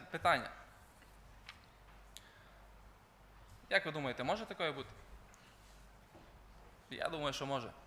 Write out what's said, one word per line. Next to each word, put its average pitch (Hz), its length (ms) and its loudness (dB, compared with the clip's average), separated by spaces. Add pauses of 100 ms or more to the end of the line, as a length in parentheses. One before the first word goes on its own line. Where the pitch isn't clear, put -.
(100)
питання. 143 400 8 (3250)
Як 196 160 8
ви 156 60 2
думаєте, 135 320 2
може 208 220 4
таке 170 260 2
бути? 135 160 -2 (2000)
Я 135 180 2
думаю, 147 240 4
що 139 140 2
може. 131 240 2 (160)